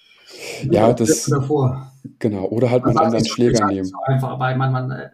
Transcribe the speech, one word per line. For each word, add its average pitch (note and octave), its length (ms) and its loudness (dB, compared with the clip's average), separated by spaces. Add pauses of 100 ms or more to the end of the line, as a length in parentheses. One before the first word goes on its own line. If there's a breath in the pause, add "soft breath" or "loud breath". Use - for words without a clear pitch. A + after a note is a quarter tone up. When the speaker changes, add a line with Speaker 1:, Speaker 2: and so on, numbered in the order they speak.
(640 loud breath)
Speaker 1:
Ja, G#2+ 240 4
Speaker 2:
Ja, A#2+ 60 6
Speaker 1:
das A#2 320 0
Speaker 2:
davor. C3+ 640 0 (280)
Speaker 1:
genau. G2 280 -2
Oder A#2 240 0
halt B2 120 2
Speaker 2:
Das A#2 100 2
Speaker 1:
mit A2 40 0
Speaker 2:
hat A2 80 4
Speaker 1:
anderen A2 180 2
Speaker 2:
sich - 100 -4
Speaker 1:
Schlägern A#2 340 2
Speaker 2:
sowieso G2 60 -2
Speaker 1:
nehmen. F#2+ 160 -4
Speaker 2:
so C3 240 -4
einfach, B2+ 160 0
aber C3 220 -4
ich C3 60 -4
meine, C3 140 0
man, B2+ 200 -4
äh, C#3 220 -12